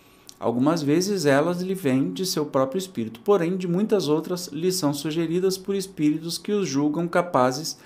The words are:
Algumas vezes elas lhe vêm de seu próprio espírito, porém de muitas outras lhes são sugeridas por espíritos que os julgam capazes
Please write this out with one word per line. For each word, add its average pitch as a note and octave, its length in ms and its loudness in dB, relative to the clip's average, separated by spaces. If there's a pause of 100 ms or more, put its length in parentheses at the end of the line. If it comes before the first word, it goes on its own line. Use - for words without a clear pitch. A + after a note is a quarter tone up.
(400)
Algumas C#3 440 0
vezes F3 420 2
elas D#3 360 2
lhe F#3 120 -2
vêm D3 400 0
de F#3 100 -4
seu E3 220 -2
próprio C3+ 320 0
espírito, A#2 440 -6
porém F#3+ 360 2
de F3+ 100 -6
muitas F#3+ 400 2
outras D#3+ 420 -2
lhes F3 260 -2
são D3 180 0
sugeridas E3+ 640 0
por G3 180 -4
espíritos E3 640 -2
que - 140 -6
os G3+ 180 0
julgam D3+ 380 0
capazes D#3 800 0